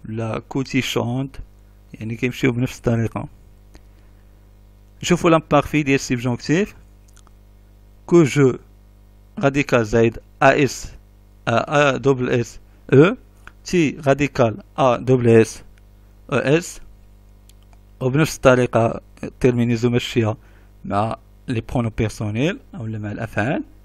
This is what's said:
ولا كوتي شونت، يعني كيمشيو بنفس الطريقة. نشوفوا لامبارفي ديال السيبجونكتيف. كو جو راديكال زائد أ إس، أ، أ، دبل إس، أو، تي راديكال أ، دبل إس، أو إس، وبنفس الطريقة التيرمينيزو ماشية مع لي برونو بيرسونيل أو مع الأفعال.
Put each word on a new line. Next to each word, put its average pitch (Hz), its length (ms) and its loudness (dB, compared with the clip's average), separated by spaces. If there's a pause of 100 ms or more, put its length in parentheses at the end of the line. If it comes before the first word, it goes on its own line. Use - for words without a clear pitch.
ولا 110 340 -8
كوتي 135 420 -4
شونت، 123 540 -6 (580)
يعني 113 220 -10
كيمشيو 123 360 -2
بنفس 120 260 -4
الطريقة. 113 500 -4 (1800)
نشوفوا 175 260 0
لامبارفي 151 540 0
ديال 135 120 0
السيبجونكتيف. 131 800 -4 (1300)
كو 170 180 6
جو 131 340 2 (840)
راديكال 139 460 0
زائد 113 320 2 (260)
أ 139 200 4
إس، - 220 -4 (600)
أ، 143 460 0
أ، 127 40 -4
دبل 127 320 0
إس، 120 300 -2 (340)
أو، 175 240 6 (480)
تي 160 320 0 (100)
راديكال 135 500 0 (200)
أ، 127 200 2
دبل 120 320 2
إس، 113 340 4 (680)
أو 139 60 -2
إس، 151 440 -2 (1200)
وبنفس 131 340 0
الطريقة 123 680 2 (220)
التيرمينيزو 120 680 0
ماشية 117 480 -2 (480)
مع 104 320 -2 (300)
لي 113 140 -2
برونو 117 360 -4
بيرسونيل 117 600 -4 (160)
أو 117 100 -10
مع 107 260 -10
الأفعال. 117 520 -4 (220)